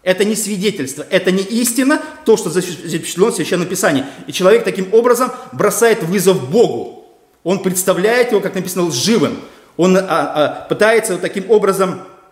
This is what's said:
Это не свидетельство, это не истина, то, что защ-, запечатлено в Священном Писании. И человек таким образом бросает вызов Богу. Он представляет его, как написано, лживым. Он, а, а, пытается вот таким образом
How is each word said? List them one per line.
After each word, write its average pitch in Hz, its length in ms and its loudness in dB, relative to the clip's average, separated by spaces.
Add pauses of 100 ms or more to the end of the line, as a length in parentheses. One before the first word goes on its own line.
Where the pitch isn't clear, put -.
Это 185 220 0
не 214 100 0
свидетельство, 196 760 -4
это 190 200 2
не 190 120 0
истина, 254 580 0 (240)
то, 220 120 6
что 175 140 -6
защ-, 175 380 -6
запечатлено 175 420 -2
в 226 40 -8
Священном 175 320 -2
Писании. 175 380 0 (220)
И 147 60 -14
человек 208 320 4
таким 190 280 -4
образом 240 380 2 (220)
бросает 202 500 2
вызов 170 480 0
Богу. - 560 0 (380)
Он 185 180 -2
представляет 196 680 0
его, 202 80 2
как 185 160 -4
написано, 180 300 -2
лживым. 151 540 0 (360)
Он, 185 200 4
а, 190 120 2
а, 147 600 -2
пытается 214 440 2
вот 175 100 -4
таким 190 280 -6
образом 190 520 2 (300)